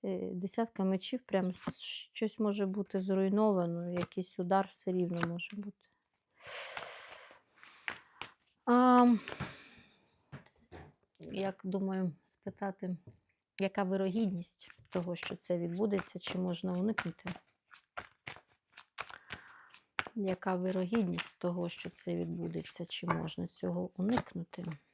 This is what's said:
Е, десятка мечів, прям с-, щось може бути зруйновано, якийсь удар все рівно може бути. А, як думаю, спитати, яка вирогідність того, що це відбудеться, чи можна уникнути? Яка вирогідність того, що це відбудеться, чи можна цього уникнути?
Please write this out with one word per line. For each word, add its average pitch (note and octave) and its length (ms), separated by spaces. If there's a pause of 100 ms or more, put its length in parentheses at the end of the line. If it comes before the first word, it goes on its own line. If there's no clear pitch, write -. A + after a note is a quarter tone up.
Е, F#3 300
десятка G3 500
мечів, F#3+ 420
прям F#3 280
с-, - 180 (420)
щось - 260
може G#3 260
бути F#3+ 340
зруйновано, F#3+ 920
якийсь F3+ 480
удар F#3+ 300
все - 220
рівно F3 360
може E3+ 280
бути. G3+ 320 (2750)
А, B3 420 (2000)
як F#3+ 440
думаю, F#3+ 480 (120)
спитати, F#3+ 760 (600)
яка G3 240
вирогідність F#3+ 840 (200)
того, F3 260
що - 200
це F3+ 220
відбудеться, F3+ 600
чи - 180
можна F#3 360
уникнути? F3+ 560 (2750)
Яка F#3+ 400
вирогідність F#3 840
того, F3 300
що - 200
це - 260
відбудеться, E3+ 680
чи - 220
можна E3+ 400
цього F3+ 500
уникнути? F#3 680 (280)